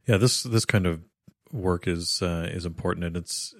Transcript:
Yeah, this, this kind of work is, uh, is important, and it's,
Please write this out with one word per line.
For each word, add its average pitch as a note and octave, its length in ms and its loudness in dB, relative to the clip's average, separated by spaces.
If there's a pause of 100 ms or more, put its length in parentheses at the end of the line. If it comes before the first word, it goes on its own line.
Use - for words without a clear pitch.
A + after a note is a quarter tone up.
Yeah, A2 100 6
this, A#2+ 240 4
this A2+ 240 2
kind F#2 220 2
of E2 140 -2 (500)
work F#2 360 0
is, E2+ 360 -2
uh, E2+ 280 -2
is F2 140 -4
important, F2 400 -4
and E2+ 100 -4
it's, - 440 -8